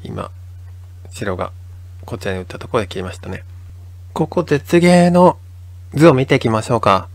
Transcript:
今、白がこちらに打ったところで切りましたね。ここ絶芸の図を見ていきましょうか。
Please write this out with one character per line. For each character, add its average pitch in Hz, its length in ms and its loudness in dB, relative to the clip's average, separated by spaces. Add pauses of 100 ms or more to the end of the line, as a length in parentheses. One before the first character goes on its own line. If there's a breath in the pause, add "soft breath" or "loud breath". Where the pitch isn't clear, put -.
今、 - 260 -10 (800)
白 101 280 -6
が 95 140 -6 (540)
こ - 120 -10
ち 92 100 -8
ら 98 60 -4
に 92 60 -4
打 - 40 -8
っ - 20 -10
た - 140 -12
と - 80 -14
こ 123 100 -4
ろ 107 60 -2
で 95 40 -8
切 95 120 -10
り 92 40 -6
ま 90 100 -10
し - 60 -16
た 101 100 -14
ね。 95 140 -12 (680)
こ 156 140 -2
こ 175 160 -4
絶 147 360 0
芸 175 300 6
の 175 280 4 (560)
図 156 140 6
を 156 60 8
見 131 140 0
て 143 80 2
い 131 40 4
き 120 100 0
ま 110 120 2
し - 100 -10
ょ 123 60 2
う - 40 0
か。 95 340 2